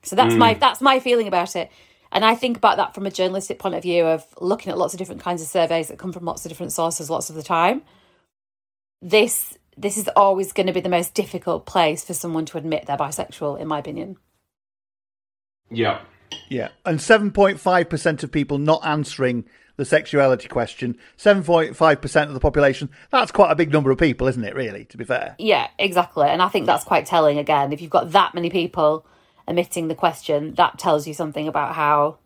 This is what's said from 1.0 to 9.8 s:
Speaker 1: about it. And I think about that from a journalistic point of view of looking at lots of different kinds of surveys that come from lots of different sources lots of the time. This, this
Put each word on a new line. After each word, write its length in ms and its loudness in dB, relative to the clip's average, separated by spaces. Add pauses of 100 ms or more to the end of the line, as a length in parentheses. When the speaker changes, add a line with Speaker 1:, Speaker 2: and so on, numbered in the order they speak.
Speaker 1:
about 260 -2
it. 160 -6 (400)
And 140 0
I 100 6
think 220 -2
about 220 4
that 140 -2
from 140 -8
a 60 -4
journalistic 480 -4
point 160 -4
of 80 -8
view 200 2
of 220 0 (140)
looking 320 -2
at 40 -6
lots 180 -2
of 40 -14
different 240 -12
kinds 200 -6
of 40 -10
surveys 400 0
that 120 -14
come 140 -8
from 120 -12
lots 200 -8
of 40 -12
different 240 -10
sources 360 -4
lots 220 -6
of 60 -14
the 80 -12
time. 380 0 (1200)
This, 560 0 (200)
this 200 -6